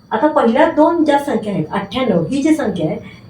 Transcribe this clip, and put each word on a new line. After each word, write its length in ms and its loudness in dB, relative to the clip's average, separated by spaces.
आता 160 0
पहिल्या 380 4
दोन 400 2
ज्या 140 2
संख्या 340 -4
आहेत, 180 -2
अठ्ठ्याण्णव 540 -2
ही 160 -4
जी 140 4
संख्या 320 -2
आहे 120 -4